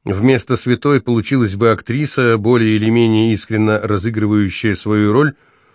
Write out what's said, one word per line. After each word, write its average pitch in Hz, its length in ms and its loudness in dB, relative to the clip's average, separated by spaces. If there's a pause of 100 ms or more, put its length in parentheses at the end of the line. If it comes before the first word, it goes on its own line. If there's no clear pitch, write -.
Вместо 120 520 0
святой 127 460 0
получилась 117 540 -2
бы 113 160 2
актриса, 120 640 -2
более 110 380 2
или 107 120 0
менее 113 460 2
искренно 110 460 -2
разыгрывающая 104 920 -2
свою 104 380 0
роль, 143 220 2 (400)